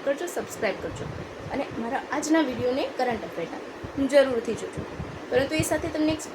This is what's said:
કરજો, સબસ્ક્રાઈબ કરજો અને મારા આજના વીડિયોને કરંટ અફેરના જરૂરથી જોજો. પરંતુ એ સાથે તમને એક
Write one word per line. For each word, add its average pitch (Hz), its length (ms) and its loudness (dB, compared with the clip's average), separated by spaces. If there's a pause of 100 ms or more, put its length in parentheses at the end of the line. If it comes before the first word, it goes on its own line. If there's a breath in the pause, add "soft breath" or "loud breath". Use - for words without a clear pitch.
કરજો, 285 220 0
સબસ્ક્રાઈબ 220 560 -2
કરજો 160 220 -6 (480)
અને 269 120 -2 (140)
મારા 233 240 -2 (100)
આજના 302 280 4
વીડિયોને 254 560 2
કરંટ 247 280 0
અફેરના - 340 -6 (480)
જરૂરથી 254 480 6
જોજો. - 260 -6 (500)
પરંતુ 277 240 4
એ 311 80 4
સાથે 320 260 0
તમને 311 240 2
એક 311 60 -2 (160)